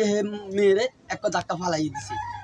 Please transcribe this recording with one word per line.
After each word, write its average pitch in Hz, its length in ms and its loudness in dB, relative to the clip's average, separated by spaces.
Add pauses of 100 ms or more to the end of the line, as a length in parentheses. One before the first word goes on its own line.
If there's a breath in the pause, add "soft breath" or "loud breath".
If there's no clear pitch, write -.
হে 208 180 2
মেয়েরে 202 640 2 (200)
একটা 185 200 -2
ধাক্কা - 280 -4
ফালাই 160 260 0
দিছে। 831 320 -6 (300)